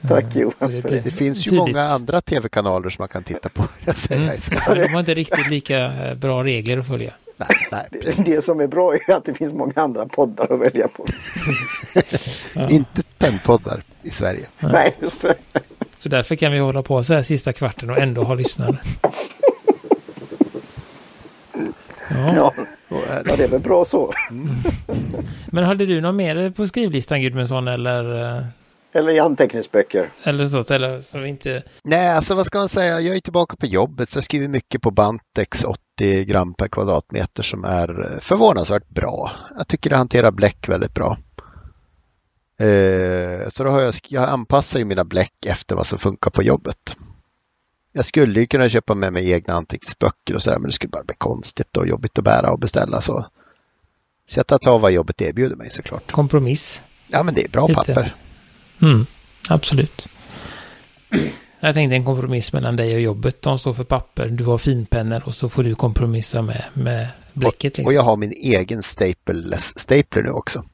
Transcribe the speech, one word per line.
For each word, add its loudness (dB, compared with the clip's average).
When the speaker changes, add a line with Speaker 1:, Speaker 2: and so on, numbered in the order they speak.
Speaker 1:
Tack, 4
Speaker 2:
Mm. -2
Speaker 1:
Johan, 2
Speaker 2:
Det -4
Speaker 1:
för -6
Speaker 2:
blir 0
Speaker 1:
det. 0
Speaker 3:
Det -4
finns -2
ju -4
Speaker 2:
tydligt. 6
Speaker 3:
många 0
andra 0
T -2
V-kanaler 0
som -10
man -6
kan -8
titta -8
på, -2
<laughs> -14
jag 0
säger -2
Speaker 2:
Mm. -2
Speaker 3:
så. -6
Speaker 2:
Ja, 4
de 2
har 0
inte 0
riktigt -2
lika, -2
eh, -6
bra -2
regler -2
att -6
följa. -6
Speaker 3:
Nej, -8
nej, -8
Speaker 1:
Det, -12
Speaker 3:
precis. 0
Speaker 1:
det 2
som 0
är 2
bra 2
är 0
att 0
det -6
finns -4
många -4
andra -2
poddar 0
att 0
välja 2
på. -8
Speaker 2:
<laughs> -6
Ja. -2
Speaker 3:
Inte 4
pennpoddar 0
i -12
Sverige. -4
Speaker 2:
Nej. 0
Speaker 1:
Nej, 4
just -6
det. 2
Speaker 2:
Så -10
därför 0
kan 2
vi 2
hålla 0
på 0
så 2
här 4
sista -2
kvarten -6
och 0
ändå 2
ha 0
lyssnare. -2
Speaker 1:
<laughs> -8
Speaker 2:
Ja. 2
Speaker 1:
Ja. 6
Speaker 3:
Så -6
är -4
det. -4
Speaker 1:
Ja, 4
det 4
är 4
väl 2
bra 4
så. 0
Speaker 3:
Mm. -8
Speaker 2:
Men 0
hade 2
du 0
något -2
mer -2
på -4
skrivlistan, -2
Gudmundsson, -2
eller, -4
eh? -6
Speaker 1:
Eller 2
i 6
anteckningsböcker. 2
Speaker 2:
Eller 0
sånt, -2
eller -2
som -14
vi -8
inte -8
Speaker 3:
Nej, 4
alltså 2
vad 2
ska -4
man 0
säga? 0
Jag -2
är -2
tillbaka 0
på -4
jobbet, 0
så -6
jag -2
skriver -2
mycket -4
på 2
Bantex, 0
åttio 0
gram 0
per -2
kvadratmeter, -2
som -6
är, -2
eh, -8
förvånansvärt 2
bra. -4
Jag -8
tycker -2
det 2
hanterar 4
bläck 0
väldigt -2
bra. -2
Eh, 2
så -6
då 2
har 4
jag 2
sk-, -8
jag 0
anpassar 0
ju 0
mina 0
bläck -2
efter -4
vad -2
som -4
funkar 0
på 2
jobbet. -2
Jag 0
skulle 4
ju 4
kunna 4
köpa 0
med -2
mig 2
egna 0
anteckningsböcker -4
och -2
sådär, 2
men -6
det -2
skulle -4
bara -8
bli -10
konstigt -4
och 0
jobbigt -2
att 0
bära 4
och 0
beställa, -2
så. -2
Så -2
jag 0
tar, 4
tar 6
vad 6
jobbet 0
erbjuder -2
mig, -16
såklart. -12
Speaker 2:
Kompromiss. 2
Speaker 3:
Ja, 2
men 0
det 2
är -10
bra 2
Speaker 2:
Lite. 4
Speaker 3:
papper. 2
Speaker 2:
Mm, 6
absolut. 0
Jag 2
tänkte 4
en 2
kompromiss -2
mellan 0
dig 0
och 2
jobbet. -2
De 0
står -2
för -6
papper, -4
du -2
har 4
finpennor 0
och -6
så -2
får 0
du 0
kompromissa 0
med, -4
med -2
bläcket, 0
Speaker 3:
Och, -8
Speaker 2:
liksom. -2
Speaker 3:
och 4
jag 6
har 4
min -4
egen 0
stapleless -4
stapler 2
nu -2
också. -6